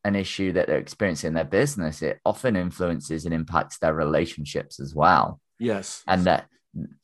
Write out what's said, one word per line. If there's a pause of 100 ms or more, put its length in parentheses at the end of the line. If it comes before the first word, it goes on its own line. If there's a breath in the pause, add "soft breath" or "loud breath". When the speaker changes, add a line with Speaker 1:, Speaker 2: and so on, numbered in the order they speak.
Speaker 1:
an
issue
that
they're
experiencing
in
their
business.
It
often
influences
and
impacts
their
relationships
as
well. (180)
Speaker 2:
Yes.
Speaker 1:
And
that (580)